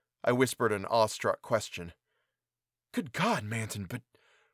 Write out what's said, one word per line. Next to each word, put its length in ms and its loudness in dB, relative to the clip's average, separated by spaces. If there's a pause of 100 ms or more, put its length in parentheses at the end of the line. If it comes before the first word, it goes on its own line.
(240)
I 80 4
whispered 400 2
an 140 -2
awestruck 560 2
question. 520 -2 (1000)
"Good 180 -4
God, 320 0
Manton, 400 -6
but 180 -8 (520)